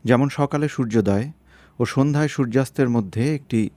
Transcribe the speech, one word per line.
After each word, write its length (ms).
যেমন 260
সকালে 380
সূর্যোদয় 600
ও 60
সন্ধ্যায় 500
সূর্যাস্তের 540
মধ্যে 340
একটি 240